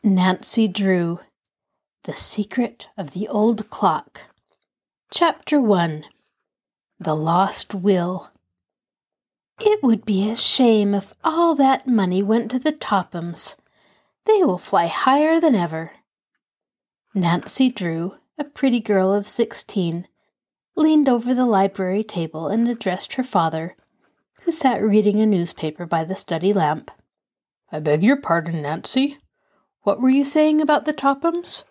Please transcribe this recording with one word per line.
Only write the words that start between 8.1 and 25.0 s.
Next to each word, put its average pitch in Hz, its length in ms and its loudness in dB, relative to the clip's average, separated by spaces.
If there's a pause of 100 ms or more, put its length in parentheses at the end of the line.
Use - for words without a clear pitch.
It 427 200 2
would 226 220 0
be 202 260 0
a 233 60 -6
shame 214 580 2
if 196 200 -6 (100)
all 330 320 2
that 269 320 2
money 196 340 0
went 220 300 -2
to 254 80 -4
the 302 140 -2
Tophams. 175 840 -4 (680)
They 427 180 4
will 185 140 2
fly 175 300 0
higher 302 520 2
than 311 160 4
ever. 165 380 -4 (1200)
Nancy 180 560 0
Drew, 175 460 -6 (220)
a 294 60 -6
pretty 247 380 -2
girl 190 320 2
of 202 160 -2
sixteen, 175 800 -2 (680)
leaned 311 320 4
over 247 260 0
the 254 120 2
library 196 580 0
table 165 460 -6
and 226 180 0
addressed 196 460 -4
her 262 100 -4
father, 165 540 -2 (640)
who 339 100 -2
sat 254 320 0
reading 208 380 2